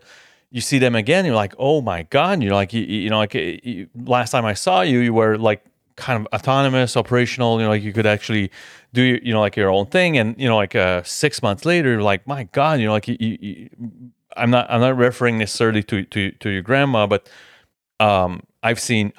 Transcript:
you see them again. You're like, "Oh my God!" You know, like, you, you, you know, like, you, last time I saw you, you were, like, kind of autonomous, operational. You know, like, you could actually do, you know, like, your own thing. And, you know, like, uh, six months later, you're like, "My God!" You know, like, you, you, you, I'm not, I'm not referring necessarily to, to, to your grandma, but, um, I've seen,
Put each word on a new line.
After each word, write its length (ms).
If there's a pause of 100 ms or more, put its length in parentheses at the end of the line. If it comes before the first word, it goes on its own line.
(500)
you 100
see 180
them 160
again. 300
You're 100
like, 240
"Oh 220
my 240
God!" 380
You 80
know, 40
like, 180
you, 100
you, 180
you 100
know, 80
like, 160
you, 600
last 360
time 140
I 100
saw 280
you, 180
you 120
were, 240
like, 280 (320)
kind 240
of 140
autonomous, 640
operational. 640
You 60
know, 60
like, 120
you 100
could 140
actually 440 (420)
do, 300
you 100
know, 80
like, 160
your 140
own 160
thing. 320
And, 200
you 80
know, 100
like, 200
uh, 260
six 400
months 220
later, 260
you're 120
like, 240
"My 260
God!" 260
You 80
know, 60
like, 160
you, 100
you, 220
you, 300 (680)
I'm 140
not, 200
I'm 100
not 160
referring 420
necessarily 460
to, 200
to, 260
to 200
your 120
grandma, 440
but, 220 (720)
um, 420 (200)
I've 180
seen, 380